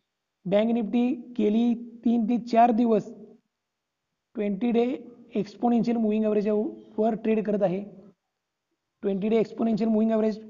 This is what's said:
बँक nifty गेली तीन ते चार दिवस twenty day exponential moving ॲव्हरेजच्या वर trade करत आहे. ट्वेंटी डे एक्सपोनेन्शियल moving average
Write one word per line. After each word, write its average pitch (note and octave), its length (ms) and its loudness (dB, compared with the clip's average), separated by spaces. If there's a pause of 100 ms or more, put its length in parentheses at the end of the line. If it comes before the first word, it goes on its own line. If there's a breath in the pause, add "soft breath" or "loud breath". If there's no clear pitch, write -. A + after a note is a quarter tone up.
(440)
बँक G#3 280 2
nifty A#3+ 340 0 (300)
गेली A3+ 360 2 (320)
तीन A#3 200 2
ते A#3+ 120 0 (100)
चार A3+ 240 6
दिवस A3 400 2 (1200)
twenty G#3 360 -2
day A#3 120 2 (520)
exponential A#3 640 0
moving G#3+ 260 0
ॲव्हरेजच्या G#3+ 300 0 (440)
वर A3 180 2
trade A3 300 0
करत G#3 180 0
आहे. F#3+ 200 0 (1200)
ट्वेंटी G3 260 -2
डे A3+ 80 2
एक्सपोनेन्शियल A3+ 520 0
moving A3 220 2
average G#3+ 280 0 (100)